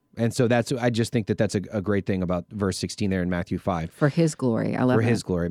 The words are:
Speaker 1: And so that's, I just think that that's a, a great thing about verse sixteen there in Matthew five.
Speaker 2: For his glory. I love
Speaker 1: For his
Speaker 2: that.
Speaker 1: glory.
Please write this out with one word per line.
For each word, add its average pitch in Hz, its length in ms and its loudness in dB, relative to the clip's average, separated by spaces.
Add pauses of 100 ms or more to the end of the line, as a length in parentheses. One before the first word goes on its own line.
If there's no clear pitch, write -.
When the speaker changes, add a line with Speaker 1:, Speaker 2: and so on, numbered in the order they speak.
(160)
Speaker 1:
And 113 160 0
so 127 140 2
that's, 117 240 2
I 123 200 0
just 110 220 0
think 110 140 0
that 107 120 0
that's 107 180 0
a, 92 60 0 (100)
a 110 100 -2
great 98 240 0
thing 95 160 0
about 87 300 -2
verse 98 260 -2
sixteen 98 320 -4
there 95 100 0
in 87 100 -2
Matthew 87 280 -4
five. 85 320 -2
Speaker 2:
For - 180 0
his 160 280 2
glory. 110 400 0
I 123 80 0
love 127 140 4
Speaker 1:
For 113 40 4
his 113 200 2
Speaker 2:
that. - 40 -10
Speaker 1:
glory. 87 240 0